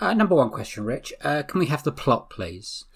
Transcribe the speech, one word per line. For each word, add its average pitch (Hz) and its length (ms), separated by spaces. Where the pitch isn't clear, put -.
Uh, 190 140
number 208 200
one 127 160
question, 107 340
Rich. - 280
Uh, 147 220
can 185 160
we 170 60
have 143 180
the 143 80
plot, - 380
please? 90 540